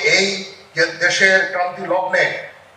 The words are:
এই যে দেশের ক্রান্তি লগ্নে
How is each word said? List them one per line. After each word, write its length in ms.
এই 100
যে 80
দেশের 340
ক্রান্তি 320
লগ্নে 300